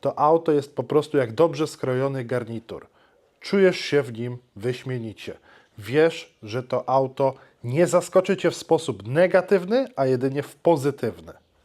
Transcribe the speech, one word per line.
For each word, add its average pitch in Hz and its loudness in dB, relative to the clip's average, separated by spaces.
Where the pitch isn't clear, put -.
To 139 -4
auto 160 4
jest 143 -2
po 131 -4
prostu 147 0
jak 117 0
dobrze 151 2
skrojony 135 -4
garnitur. 113 -8
Czujesz 185 4
się 143 0
w 123 -8
nim 120 -8
wyśmienicie. 117 -8
Wiesz, 147 0
że 110 -6
to 127 -4
auto 135 0
nie 143 2
zaskoczy 180 2
Cię 175 0
w - -10
sposób 113 -2
negatywny, 185 2
a 135 0
jedynie 135 0
w - -14
pozytywny. 135 -2